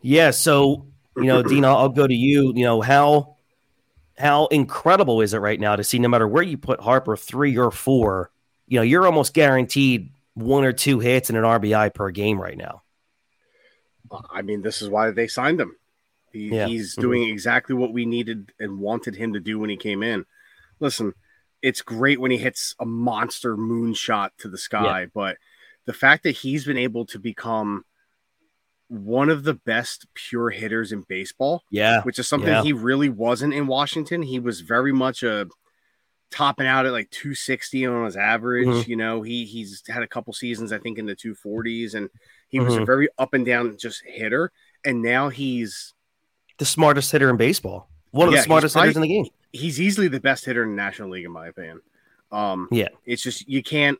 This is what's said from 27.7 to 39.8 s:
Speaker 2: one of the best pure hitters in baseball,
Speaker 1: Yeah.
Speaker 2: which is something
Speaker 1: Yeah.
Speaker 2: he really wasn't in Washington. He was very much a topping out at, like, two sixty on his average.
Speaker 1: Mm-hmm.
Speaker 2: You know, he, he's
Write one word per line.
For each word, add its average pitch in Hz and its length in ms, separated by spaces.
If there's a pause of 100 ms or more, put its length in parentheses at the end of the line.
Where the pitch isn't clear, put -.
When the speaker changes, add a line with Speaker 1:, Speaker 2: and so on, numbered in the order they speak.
Speaker 2:
one 120 420
of 147 140
the 147 100
best 117 580
pure 117 380
hitters 107 420
in 98 160
baseball, 131 600
Speaker 1:
Yeah. 107 320
Speaker 2:
which 127 160
is 123 100
something 139 220
Speaker 1:
Yeah. 110 120
Speaker 2:
he 147 120
really 131 340
wasn't 120 460
in 147 120
Washington. 147 560
He 131 160
was 117 220
very 123 320
much 131 300
a 104 260 (840)
topping 139 360
out 131 180
at, 131 80
like, 113 180
two 143 240
sixty - 520
on 120 180
his 95 140
average. 117 500
Speaker 1:
Mm-hmm. 117 220
Speaker 2:
You 117 60
know, 113 260
he, 117 240
he's 101 420